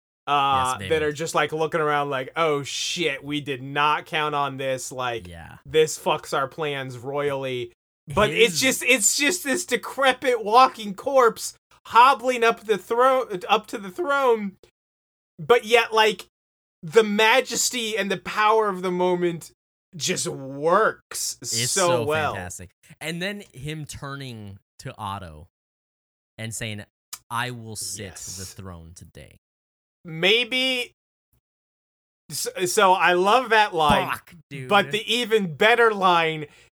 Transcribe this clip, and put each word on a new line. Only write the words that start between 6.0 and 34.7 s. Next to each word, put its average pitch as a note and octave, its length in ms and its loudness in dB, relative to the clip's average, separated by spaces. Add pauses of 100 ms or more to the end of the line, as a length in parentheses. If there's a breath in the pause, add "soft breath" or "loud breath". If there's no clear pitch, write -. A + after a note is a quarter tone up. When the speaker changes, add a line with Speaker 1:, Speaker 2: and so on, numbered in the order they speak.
Speaker 1:
our C#3 100 0
plans C3+ 500 -8
royally." C3+ 760 -4 (400)
But G3+ 180 2
it's F#3 280 4
Speaker 2:
His - 20 -
Speaker 1:
just, C4 220 0
it's B3+ 340 2
just C#4 280 0
this C4 200 -2
decrepit B3+ 800 0
walking G#3+ 520 4
corpse B3+ 580 2 (340 soft breath)
hobbling B3 560 6
up A3+ 220 2
the G#3 120 0
thro-, B3 520 2 (180)
up G#3+ 200 0
to C4 100 -8
the G3 140 -14
throne, C4 680 0 (840)
but A#3 240 2
yet, A3+ 300 2
like, A3 320 2 (580)
the F#3+ 200 4
majesty A3 920 0
and G3 160 -2
the F#3+ 60 -2
power G#3+ 500 2
of F#3 140 -4
the F#3 100 -2
moment F3 600 -2 (440)
just D#3 320 -4
works D3 1160 -2
Speaker 2:
It's A#2+ 280 -2
Speaker 1:
so F#3+ 180 2
Speaker 2:
so A#2+ 140 2
Speaker 1:
well. D3 300 0
Speaker 2:
fantastic. F#2 380 -12 (280 soft breath)
And E3 220 -8
then G3+ 220 -8 (100)
him D3+ 320 -10
turning B2+ 720 -12 (220)
to C3 180 -14
Otto F#2 500 -10 (920)
and A2+ 160 -10
saying, G#2+ 280 -8 (460)
"I A#2+ 220 -6
will A2+ 240 -14
sit G#2 300 -10
Speaker 1:
Yes. F2+ 320 -14
Speaker 2:
the F#2+ 80 -12
throne F2 500 -16
today." C#2 420 -20 (640)
Speaker 1:
Maybe. A#3 880 0 (1400)
So, D#3 200 -8 (160)
so F#3 280 4
I F3+ 200 4
love G#3 360 4
that G#3+ 240 4
line. D3 360 2
Speaker 2:
Fuck, - 260 -10 (140)
dude. C3 200 -12
Speaker 1:
But G3+ 220 2